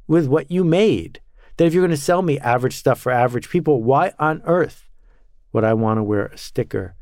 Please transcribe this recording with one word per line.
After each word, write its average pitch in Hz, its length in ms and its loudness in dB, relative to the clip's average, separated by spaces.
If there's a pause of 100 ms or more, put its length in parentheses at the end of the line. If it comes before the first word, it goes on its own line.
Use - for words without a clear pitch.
with 156 200 2
what 143 220 0
you 180 140 0
made. 165 560 0 (380)
That 170 80 4
if 165 80 2
you're 185 120 4
gonna 165 120 0
sell 175 240 0
me 147 180 -2
average 123 360 0
stuff - 240 0
for 127 120 -4
average 120 380 0
people, 151 340 0
why 143 340 2
on 156 280 -2
earth 170 440 -2 (640)
would 110 120 0
I 110 100 2
wanna 110 300 0
wear 104 240 -2
a - 100 -18
sticker - 640 -8